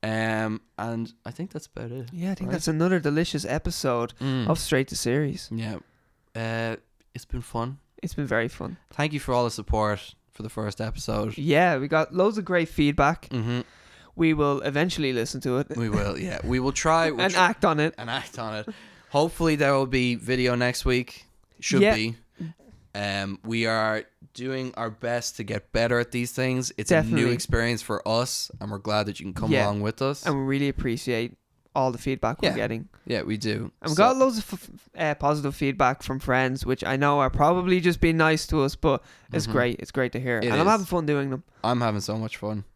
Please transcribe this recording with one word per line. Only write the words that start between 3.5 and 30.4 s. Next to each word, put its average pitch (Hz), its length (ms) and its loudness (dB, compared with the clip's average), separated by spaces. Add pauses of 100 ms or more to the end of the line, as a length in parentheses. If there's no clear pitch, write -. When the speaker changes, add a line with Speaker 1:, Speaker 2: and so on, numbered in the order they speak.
Speaker 1:
Mm. 131 300 0
Speaker 2:
of 165 100 2
Straight - 300 2
to 139 80 -6
Series. 139 520 -2
Speaker 1:
Yeah. 113 280 -6 (580)
Uh, 113 400 -4 (400)
it's 123 80 -14
been - 180 -6
fun. 123 360 -6 (240)
Speaker 2:
It's - 120 -8
been 147 140 -4
very 113 220 0
fun. - 260 -10 (160)
Speaker 1:
Thank 147 220 -2
you 143 80 -4
for 131 120 -2
all 123 120 2
the 113 60 -2
support 107 640 -2 (180)
for - 100 -14
the 110 60 -8
first 107 320 -6
episode. 110 560 -4
Speaker 2:
Yeah, 156 400 4
we 139 100 -2
got 156 260 0
loads 202 240 2
of 208 60 -4
great 170 240 0
feedback. 147 600 2
Speaker 1:
Mm-hmm. 120 320 -2 (560)
Speaker 2:
We 160 160 4
will 143 300 2
eventually 147 500 0
listen 120 260 -4
to 127 200 0
it. 143 180 -4
Speaker 1:
We 117 100 -2
will, 104 320 0
yeah. 185 240 -6
We 127 160 0
will 135 140 0
try. 160 380 2
We'll 135 100 -2
Speaker 2:
<laughs> 185 40 2
And 185 80 0
Speaker 1:
tr- 180 60 2
Speaker 2:
act 185 240 4
on 160 160 4
it. 160 180 0
Speaker 1:
And 117 120 -10
act 123 280 -8
on 110 180 -6
it. 107 120 -8 (440)
Hopefully 160 440 2
there 143 180 4
will 135 140 2
be 123 280 2
video 123 400 0
next 123 280 0
week. 123 400 0 (380)
Should 190 200 4
Speaker 2:
Yeah. 214 140 6
Speaker 1:
be. 113 200 0 (800)
Um, 98 520 -4
we 113 220 0
are 110 360 0 (300)
doing 131 420 -6
our 113 140 -4
best 117 480 -4
to 113 60 -6
get 107 280 -6
better 117 280 2
at 120 120 -2
these 120 200 -4
things. 127 460 -2
It's 110 140 0
a 170 40 8
new 156 80 6
Speaker 2:
Definitely. 117 300 2
Speaker 1:
experience 117 480 0
for - 260 -4
us, 117 520 0
and 104 120 -6
we're 104 80 -6
glad 104 280 0
that 98 120 -8
you 80 60 -10
can 95 80 -8
come 110 180 0
Speaker 2:
Yeah. 117 140 4
Speaker 1:
along 104 160 0
with 107 200 -2
us. 139 240 -2
Speaker 2:
And 156 100 2
we 139 80 0